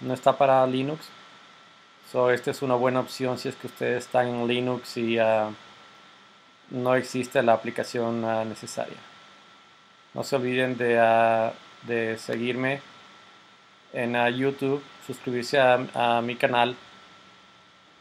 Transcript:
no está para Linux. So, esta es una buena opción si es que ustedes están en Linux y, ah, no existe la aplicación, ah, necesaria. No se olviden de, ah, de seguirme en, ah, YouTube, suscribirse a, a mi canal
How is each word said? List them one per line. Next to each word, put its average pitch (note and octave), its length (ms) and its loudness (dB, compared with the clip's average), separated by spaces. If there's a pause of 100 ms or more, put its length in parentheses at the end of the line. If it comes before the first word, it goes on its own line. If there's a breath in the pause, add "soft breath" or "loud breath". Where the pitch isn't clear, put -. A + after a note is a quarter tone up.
no B2+ 140 -4
está C3 220 2
para C3 300 4
Linux. C3+ 400 -4 (1040)
So, B2+ 200 2
esta B2 200 0
es C3 120 -6
una B2+ 120 0
buena B2+ 260 2
opción B2 380 -4
si C3+ 100 -8
es B2+ 80 -8
que - 100 -14
ustedes A#2+ 380 -4
están B2 240 0
en A#2+ 180 -2
Linux B2 500 -4
y, A#2 220 0
ah, A2 320 2 (1200)
no B2+ 240 0
existe B2+ 480 -2
la A#2 100 6
aplicación, A#2 720 -2
ah, A2+ 200 -2
necesaria. - 520 -10 (1160)
No B2+ 100 -6
se C#3 120 -2
olviden B2+ 420 0
de, A#2+ 200 2
ah, A2+ 540 4 (300)
de A2+ 360 -4
seguirme B2+ 600 -4 (1120)
en, A#2+ 240 -2
ah, A#2+ 140 2
YouTube, C#3 520 -2 (240)
suscribirse B2+ 540 -2
a, B2+ 180 6 (160)
a A#2 280 2
mi A#2+ 140 -4
canal B2 400 2 (1200)